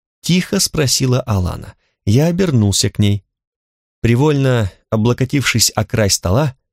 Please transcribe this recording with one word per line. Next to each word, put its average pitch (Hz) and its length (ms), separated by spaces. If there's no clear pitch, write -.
тихо 180 400
спросила 131 640
Алана. 90 520
Я 127 220
обернулся 143 640
к - 80
ней. 101 260
Привольно 127 680
облокотившись 120 840
о 110 120
край 104 240
стола, 127 440